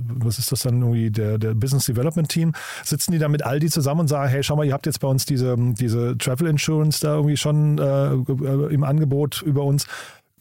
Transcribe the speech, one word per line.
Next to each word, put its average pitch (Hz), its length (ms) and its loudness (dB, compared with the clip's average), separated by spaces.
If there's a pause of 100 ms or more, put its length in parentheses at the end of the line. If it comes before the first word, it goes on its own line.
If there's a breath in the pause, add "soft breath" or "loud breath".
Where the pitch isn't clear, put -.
was 117 340 -2
ist - 140 -4
das 123 80 -2
dann 123 200 0
irgendwie, 117 300 2
der, 107 260 0
der 110 160 0
Business-Development-Team, 139 1000 0 (320 loud breath)
sitzen - 260 -2
die 170 80 2
da 156 80 2
mit 147 180 0
Aldi 147 240 0
zusammen 151 320 0
und 160 60 2
sagen, 139 220 0
„Hey, 135 120 0
schau 147 140 -2
mal, 151 100 2
ihr 135 80 2
habt 139 120 -4
jetzt 151 160 -4
bei 139 80 0
uns 131 160 0
diese, 127 320 0
diese 120 600 0
Travel 135 300 -2
Insurance 156 540 2
da 151 140 0
irgendwie 147 220 2
schon, 151 400 2
äh, 139 360 2
äh, 135 600 0
im 143 120 2
Angebot 143 560 0
über 143 220 0
uns. 143 220 0 (560 loud breath)